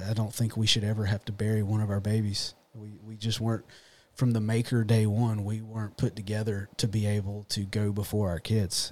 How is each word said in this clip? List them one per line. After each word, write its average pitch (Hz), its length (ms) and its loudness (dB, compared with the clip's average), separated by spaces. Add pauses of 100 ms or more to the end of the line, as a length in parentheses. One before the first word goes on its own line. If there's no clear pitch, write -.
I 110 40 2
don't 107 200 -2
think 117 240 -2
we 110 100 2
should 104 160 4
ever 107 220 0
have 98 200 0
to 113 60 -6
bury 107 320 0
one 107 160 0
of 107 100 0
our 101 120 0
babies. 104 540 0 (180)
We, 104 340 -16
we 110 80 -12
just 110 240 -2
weren't, 113 240 0 (520)
from 123 160 2
the 113 100 2
maker 113 420 2
day 110 220 6
one, 107 400 2
we 110 160 -4
weren't 110 340 -8
put - 220 -2
together 107 580 -4
to 117 140 0
be 107 160 2
able 104 440 0
to - 120 -2
go 101 320 0
before 104 360 0
our 82 100 -2
kids. 107 520 0